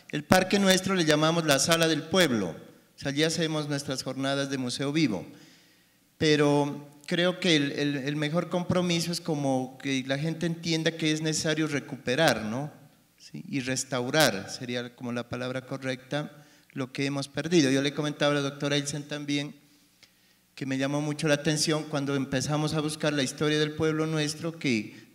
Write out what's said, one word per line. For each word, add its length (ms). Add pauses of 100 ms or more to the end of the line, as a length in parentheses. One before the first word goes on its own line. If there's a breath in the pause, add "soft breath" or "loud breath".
El 160
parque 340
nuestro 360
le 100
llamamos 400
la 140
sala 280
del 160
pueblo, 460
o 500
sea, 120
allí 120
hacemos 460
nuestras 340
jornadas 460
de 80
Museo 340
Vivo. 340 (920 loud breath)
Pero 920
creo 320
que 160
el, 160
el, 240
el 220
mejor 320
compromiso 640
es 80
como 560
que 280
la 120
gente 280
entienda 520
que 160
es 80
necesario 460
recuperar, 760
¿no? 260 (480)
¿Sí? 300
Y 140
restaurar, 880
sería 440
como 200
la 160
palabra 360
correcta, 800 (280 loud breath)
lo 180
que 140
hemos 240
perdido. 420
Yo 100
le 120
comentaba 400
a 20
la 60
doctora 360
Ilsen 300
también, 480 (1040 soft breath)
que 60
me 120
llamó 220
mucho 300
la 60
atención 500
cuando 320
empezamos 560
a 80
buscar 320
la 100
historia 340
del 180
pueblo 300
nuestro, 540
que 560